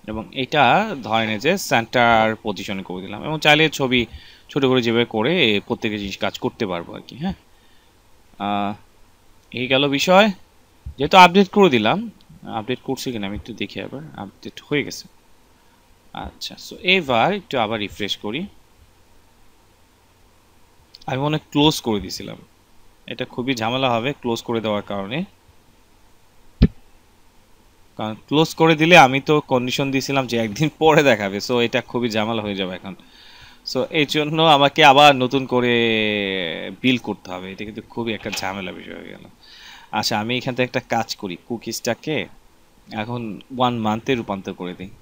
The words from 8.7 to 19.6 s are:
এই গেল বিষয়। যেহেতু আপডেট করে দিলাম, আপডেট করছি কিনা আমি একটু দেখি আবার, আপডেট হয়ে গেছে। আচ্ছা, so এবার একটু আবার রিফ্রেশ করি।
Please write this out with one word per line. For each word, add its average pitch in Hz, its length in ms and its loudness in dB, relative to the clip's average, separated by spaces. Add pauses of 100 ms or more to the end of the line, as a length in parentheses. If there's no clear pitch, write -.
এই 123 160 -6
গেল 135 200 2
বিষয়। 185 400 4 (680)
যেহেতু 156 200 4
আপডেট 185 320 8
করে 196 200 4
দিলাম, 131 420 2 (360)
আপডেট 110 360 -6
করছি 131 280 -6
কিনা 104 160 -6
আমি 104 80 -8
একটু - 180 -12
দেখি 98 280 -10
আবার, 104 200 -12 (160)
আপডেট - 440 -16
হয়ে 147 220 -4
গেছে। - 240 -12 (1040)
আচ্ছা, - 420 -14 (140)
so - 60 -16
এবার 156 580 2
একটু 170 260 -6
আবার 110 200 -2
রিফ্রেশ 101 380 -6
করি। 127 280 -8 (2500)